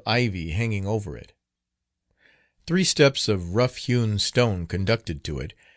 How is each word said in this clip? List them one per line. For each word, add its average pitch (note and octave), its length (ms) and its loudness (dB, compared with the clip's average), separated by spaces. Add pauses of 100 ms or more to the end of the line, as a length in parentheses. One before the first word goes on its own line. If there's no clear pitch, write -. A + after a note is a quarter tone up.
ivy G2 460 0
hanging G2+ 340 -2
over G2+ 300 -4
it. - 180 -18 (1300)
Three F3+ 180 2
steps - 440 4
of F#2 280 -2
rough-hewn A#2+ 640 0
stone G2+ 460 0
conducted F2+ 580 -2
to C#2+ 160 -6
it, D2 120 -8 (240)